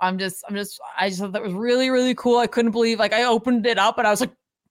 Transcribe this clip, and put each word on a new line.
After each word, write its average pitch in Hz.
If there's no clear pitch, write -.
I'm 185
just, 185
I'm 202
just, 202
I 196
just 185
thought 202
that 208
was 190
really, 240
really 254
cool. 240
I 233
couldn't 233
believe, 226
like, 208
I 226
opened 233
it 233
up 208
and 233
I 208
was 208
like, 247